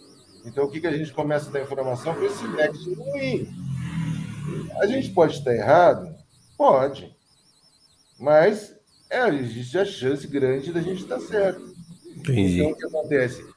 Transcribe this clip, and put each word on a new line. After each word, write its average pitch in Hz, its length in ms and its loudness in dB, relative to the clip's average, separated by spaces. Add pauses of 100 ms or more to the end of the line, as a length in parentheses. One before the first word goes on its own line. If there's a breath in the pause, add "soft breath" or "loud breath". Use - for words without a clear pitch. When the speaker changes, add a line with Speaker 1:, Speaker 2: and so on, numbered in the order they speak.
(460)
Speaker 1:
Então, 127 180 0
o 139 60 -2
que 156 100 -8
que 170 60 -2
a 151 100 0
gente 156 160 -4
começa 147 360 -2
a - 40 -16
dar 139 100 -2
informação 135 520 -4
pra 190 100 -2
esse 202 220 -2
leque 156 320 -2
diminuir? 269 680 -6 (1300)
A 202 60 2
gente 254 240 0
pode 170 280 4
estar 127 160 0
errado? 107 600 4 (420)
Pode. 139 580 2 (1040)
Mas 156 560 4 (360)
é, 240 180 2
existe 123 500 -2
a 202 60 4
chance 143 420 -2
grande 139 460 0
da 170 80 -2
gente 185 220 -4
estar - 180 -6
certo. 196 540 -2 (420)
Speaker 2:
Entendi. 95 440 2
Speaker 1:
Então, - 120 2
o - 40 -8
que - 100 -10
acontece? 147 580 -2 (120)